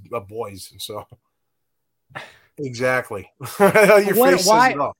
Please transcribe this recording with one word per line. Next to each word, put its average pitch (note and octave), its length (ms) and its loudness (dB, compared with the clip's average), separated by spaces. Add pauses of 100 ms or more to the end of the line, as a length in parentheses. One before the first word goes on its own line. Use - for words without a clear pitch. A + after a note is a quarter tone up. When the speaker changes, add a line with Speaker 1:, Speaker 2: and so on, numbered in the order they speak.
(120)
Speaker 1:
of G#2+ 160 -10
boys. G#2 500 -14
So, G#2 300 -16 (1040)
Speaker 2:
<laughs> - 60 -16 (380)
Speaker 1:
exactly. B2+ 720 -6 (160)
<laughs> - 140 -10
Your G3 120 4 (440)
Speaker 2:
What, B3+ 180 4
Speaker 1:
face F3+ 120 0
Speaker 2:
why, A3+ 240 4
Speaker 1:
says E3 60 -8
it C#3+ 40 -8
all. B2+ 200 -4